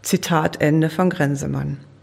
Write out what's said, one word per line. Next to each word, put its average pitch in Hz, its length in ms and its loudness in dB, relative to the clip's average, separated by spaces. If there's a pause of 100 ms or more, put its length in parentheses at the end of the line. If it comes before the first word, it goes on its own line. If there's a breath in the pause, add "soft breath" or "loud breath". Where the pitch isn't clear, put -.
Zitat 170 580 0
Ende 156 300 4
von 185 200 2
Grenzemann. 139 680 -4 (240)